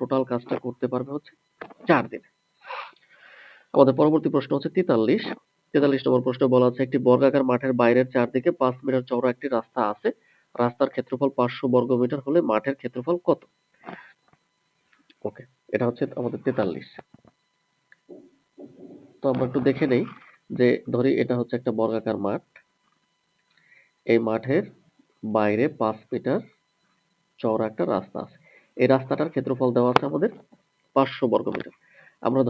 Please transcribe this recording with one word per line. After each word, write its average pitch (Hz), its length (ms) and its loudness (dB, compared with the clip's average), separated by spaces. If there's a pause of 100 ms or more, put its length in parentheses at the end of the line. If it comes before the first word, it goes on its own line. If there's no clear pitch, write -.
টোটাল 131 300 -2
কাজটা 120 240 -4 (120)
করতে 123 260 -6
পারবে 127 240 -6
হচ্ছে - 160 -14 (560)
চার - 240 2
দিনে। - 160 -16 (1500)
আমাদের 131 260 8
পরবর্তী 151 340 2
প্রশ্ন 135 200 -2
হচ্ছে 143 220 -4
তেতাল্লিশ। 156 480 2 (480)
তেতাল্লিশ 139 340 2
নম্বর 127 200 2
প্রশ্নে 127 280 0
বলা 127 160 6
আছে, 123 160 -6
একটি 131 200 -2
বর্গাকার 131 440 4
মাঠের 127 300 0
বাইরের 120 340 4
চারদিকে 123 360 0 (100)
পাঁচ 127 140 2 (100)
মিটার 131 260 0
চওড়া 123 240 0
একটি - 120 -10 (100)
রাস্তা 113 240 -4 (120)
আছে। - 160 -6 (460)
রাস্তার 123 400 0
ক্ষেত্রফল 131 440 -2
পাঁচশো 123 260 -2 (100)
বর্গ 123 160 2 (100)
মিটার 127 260 -2
হলে 151 120 2 (120)
মাঠের 110 300 -2
ক্ষেত্রফল 127 360 -6 (120)
কত? 156 120 0 (1900)
ওকে, - 140 -14 (320)
এটা 110 140 -2
হচ্ছে 123 160 -4 (160)
আমাদের 120 240 -6
তেতাল্লিশ। - 440 -4 (2250)
তো - 120 -6
আমরা 127 160 0
একটু 131 200 -2
দেখে 135 240 0
নেই 131 120 2 (540)
যে, 123 100 4 (260)
ধরি 120 160 2 (120)
এটা 123 160 0
হচ্ছে 120 180 -4
একটা 120 240 -4
বর্গাকার 110 360 -2 (100)
মাঠ। 110 160 -4 (1700)
এই 117 60 6 (100)
মাঠের 127 360 -2 (720)
বাইরে 107 280 2 (160)
পাঁচ 110 180 -2 (140)
মিটার 135 280 -4 (1000)
চওড়া 110 300 -2
একটা 139 140 -4 (100)
রাস্তা - 300 -6
আছে। - 120 -20 (400)
এই 127 180 4
রাস্তাটার 139 380 -2
ক্ষেত্রফল 131 440 -2
দেওয়া 123 160 4
আছে 123 180 2
আমাদের 156 200 -2 (640)
পাঁচশো 135 360 0
বর্গ - 240 0
মিটার। - 200 -12 (520)
আমরা 131 220 2